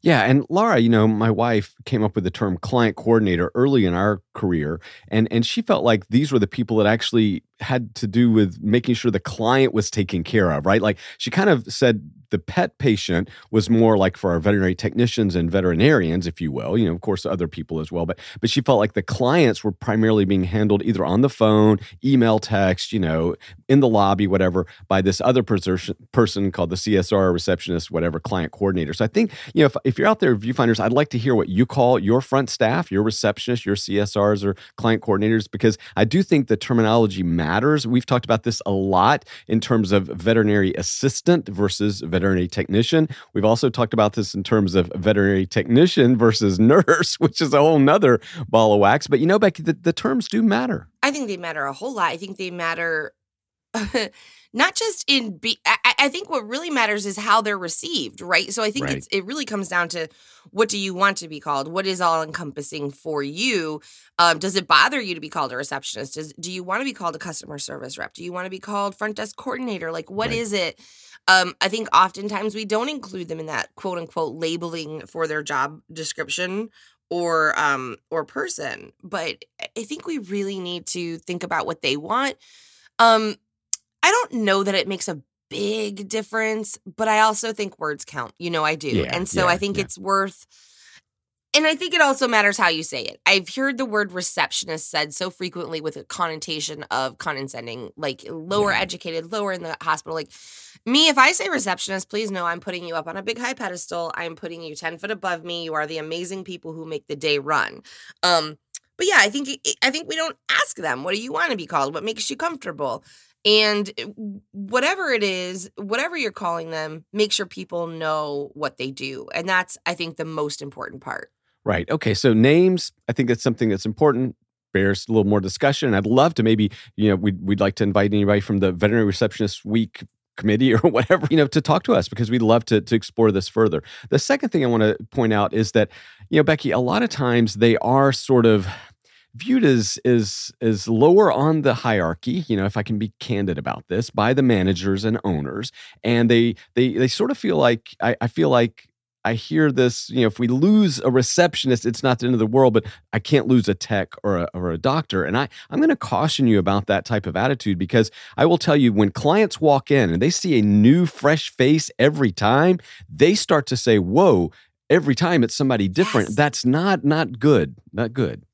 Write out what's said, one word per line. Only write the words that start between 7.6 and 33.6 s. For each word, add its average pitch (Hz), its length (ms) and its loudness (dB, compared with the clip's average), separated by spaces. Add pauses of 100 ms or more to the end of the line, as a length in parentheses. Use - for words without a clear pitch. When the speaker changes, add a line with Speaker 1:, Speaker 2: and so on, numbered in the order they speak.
Speaker 1:
had 113 360 -4
to - 100 -6
do 117 260 4
with 104 300 2
making 120 320 2
sure 117 160 -2
the 98 100 0
client 127 540 0
was 107 160 0
taken 90 340 -2
care 98 280 2
of, 73 120 -2
right? 98 160 4
Like, 98 160 0 (220)
she - 100 -8
kind 196 220 2
of 131 200 0
said 117 400 0 (200)
the 104 80 -2
pet - 400 -4
patient 101 500 0 (220)
was 110 180 2
more, 113 300 6
like, 95 180 0
for 98 140 -2
our 85 100 0
veterinary 95 340 2
technicians 107 600 0
and 85 160 0
veterinarians, 90 760 2
if 82 140 -8
you 80 100 -4
will, 67 280 -4
you 110 80 2
know, 82 80 0
of 87 80 -10
course, 98 240 -4
other 87 220 -4
people 80 320 -8
as 76 120 -10
well, 85 140 -4
but, 85 120 -6 (220)
but 120 80 0
she 139 140 0
felt 123 160 4
like 104 160 0
the 101 80 -2
clients 131 600 2
were 104 100 -2
primarily 110 520 2
being 95 200 2
handled 101 380 0
either 98 220 0
on 90 160 2
the 135 80 4
phone, 107 500 4 (240)
email, 120 360 4
text, 98 540 0
you 110 80 0
know, 82 340 0 (340)
in 139 120 6
the 135 80 4
lobby, 101 380 2
whatever, 92 400 2 (220)
by 95 140 4
this 92 180 2
other 127 220 2
person, 92 520 -2 (180)
person 101 380 2
called 85 200 -2
the 90 80 -4
C 107 180 0
S 90 160 0
R, 95 180 4
receptionist, 87 600 -2
whatever, 82 280 -2
client 82 340 -4
coordinator. 90 420 -2
So 113 100 -2
I 110 40 -2
think, 214 240 0 (200)
you - 80 2
know, 151 60 8
if, 127 180 2
if 131 140 -2
you're - 100 2
out 214 120 2
there, 131 160 4
viewfinders, 113 440 0
I'd 110 120 0
like 147 180 2
to 123 80 -4
hear 123 160 0
what 98 160 0
you 98 160 2
call 123 320 2
your 110 240 2
front 135 260 0
staff, 127 420 -2
your 98 140 2
receptionists, 113 600 -2